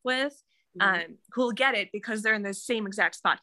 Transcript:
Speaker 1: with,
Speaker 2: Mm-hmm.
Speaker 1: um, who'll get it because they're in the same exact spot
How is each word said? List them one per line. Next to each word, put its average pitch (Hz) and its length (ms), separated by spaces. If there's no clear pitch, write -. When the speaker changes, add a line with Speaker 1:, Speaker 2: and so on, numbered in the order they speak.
Speaker 1:
with, 262 300
Speaker 2:
Mm-hmm. 190 240
Speaker 1:
um, - 60
who'll 240 180
get 254 240
it 196 180
because 214 280
they're 220 120
in 208 100
the 196 100
same 220 340
exact 196 280
spot - 280